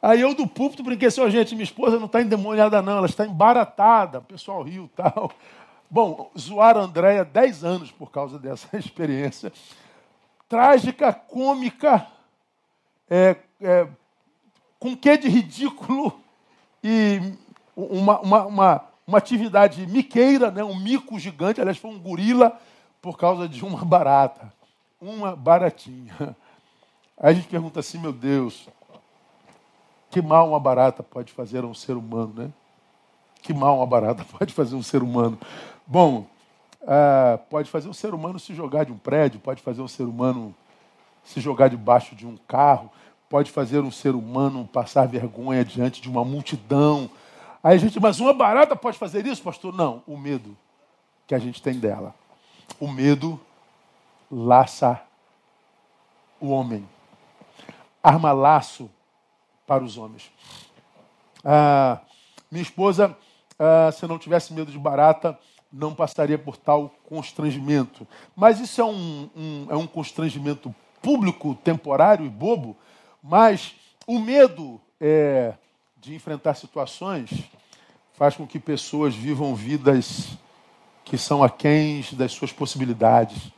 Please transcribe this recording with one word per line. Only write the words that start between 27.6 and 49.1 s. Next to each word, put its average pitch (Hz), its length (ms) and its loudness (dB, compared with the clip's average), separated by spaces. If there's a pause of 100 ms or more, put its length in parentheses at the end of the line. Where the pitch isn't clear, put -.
assim, - 180 -12
"Meu 160 140 -8
Deus, 127 560 -4 (1400)
que 180 100 -2
mal 160 280 4
uma 151 120 0
barata 127 420 2
pode - 300 -16
fazer 123 320 -10
a - 20 -10
um 117 80 -12
ser 127 220 -10
humano, 113 400 -8
né? 123 140 -12 (920)
Que 165 120 -6
mal 139 220 4
uma 127 100 0
barata 113 400 0
<laughs> - 120 -20
pode - 140 -4
fazer 127 220 -4
a 135 40 -6
um 120 40 -8
ser 131 200 0
humano?" 120 360 -2 (480)
Bom, 135 400 2 (600)
ah, 135 520 4 (100)
pode 151 220 -6
fazer 160 180 -8
um 202 40 -14
ser 208 200 -10
humano 175 260 -10
se - 160 -16
jogar 151 300 -4
de 127 80 -12
um 107 60 -14
prédio, 135 420 0
pode 127 220 -10
fazer 123 180 -10
um 131 80 -12
ser - 160 -10
humano 120 500 -6 (720)
se - 120 -10
jogar 135 280 2
debaixo 120 480 0
de 107 100 -20
um 117 100 -16 (120)
carro, 127 420 2 (380)
pode 143 220 0
fazer 139 300 -2
um 135 100 -4
ser 135 240 -4
humano 127 520 -4
passar 127 400 0
vergonha 123 560 -6
diante 123 380 -4
de 127 80 -18
uma 123 160 -2
multidão. 139 840 -2 (520)
Aí 175 140 8
a - 20 4
gente, 208 220 -2
"Mas 196 180 2
uma 262 140 2
barata 262 420 4
pode - 220 -8
fazer 202 300 -8